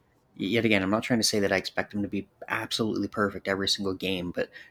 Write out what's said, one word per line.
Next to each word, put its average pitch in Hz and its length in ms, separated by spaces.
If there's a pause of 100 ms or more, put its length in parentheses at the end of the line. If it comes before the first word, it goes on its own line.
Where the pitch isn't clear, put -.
(360)
yet 110 280
again, 107 180
I'm 92 80
not 110 120
trying 120 180
to 104 60
say 110 140
that 98 120
I 95 40
expect - 360
them 104 100
to 95 60
be 95 200 (200)
absolutely 107 600
perfect 101 400
every 98 200
single 98 260
game, 90 380
but - 160 (220)